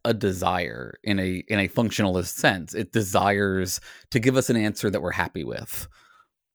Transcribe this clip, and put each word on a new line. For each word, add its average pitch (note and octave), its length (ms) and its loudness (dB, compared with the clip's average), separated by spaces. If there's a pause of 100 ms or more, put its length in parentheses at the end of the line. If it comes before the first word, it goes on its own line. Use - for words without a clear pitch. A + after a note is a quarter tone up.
a A#2 100 2
desire F2+ 880 -2
in G2+ 160 0
a, F#2 300 -2
in G#2 120 2
a F#2+ 100 0
functionalist G2 640 2
sense. F#2+ 400 0
It G2+ 180 -6
desires G2 880 2 (320)
to C3 80 2
give B2+ 160 4
us C3 140 2
an A#2 80 4
answer G#2+ 320 0
that F#2+ 120 -2
we're F2 100 -2
happy E2+ 340 -4
with, - 420 -8 (680)